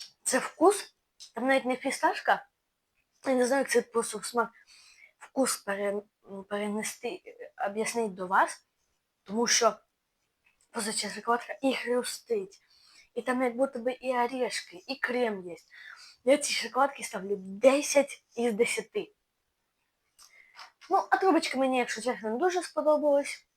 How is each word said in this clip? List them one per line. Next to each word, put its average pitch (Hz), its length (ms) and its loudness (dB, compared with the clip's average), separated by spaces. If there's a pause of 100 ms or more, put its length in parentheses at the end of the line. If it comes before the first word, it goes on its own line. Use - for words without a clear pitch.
(240)
Це - 160 0
вкус, - 560 2 (400)
там 226 120 -4
навіть 262 180 2
не 254 100 -2
фісташка, 254 720 0 (800)
я 269 80 2
не 247 140 4
знаю, 269 140 2
як - 80 -2
це 233 120 4
просто 226 360 -4
в 190 80 -10
смак, 233 260 -2 (680)
вкус - 400 0
пере-, 202 440 -2 (480)
перенести, 208 760 -6
е, - 260 -18 (180)
об'яснити 214 460 -2
до 185 120 -8
вас, 220 400 0 (560)
тому 220 240 -2
що 220 300 4 (960)
просто 220 220 -6
ця 208 160 -4
шоколадка 226 520 -4
і 262 140 2
хрустить, 233 840 -4 (540)
і 233 80 -8
там 254 220 -2
як 240 120 -2
будто 262 240 -2
би 240 120 -2
і 254 220 -4
орешки, 240 720 -2
і 269 80 -6
крем 220 520 -2
є. 170 80 -12 (680)
Я 269 140 6
цій - 160 -2
шоколадці 254 500 -2
ставлю 202 340 -6
десять 269 880 2 (100)
із 233 180 0
десяти. 208 600 -2 (1800)
Ну, 359 220 2
а 381 60 4
трубочки 381 400 4
мені, 262 200 2
якщо 233 240 -2
чесно, 220 280 -4
не 226 80 -2
дуже 349 260 2
сподобались. 294 920 0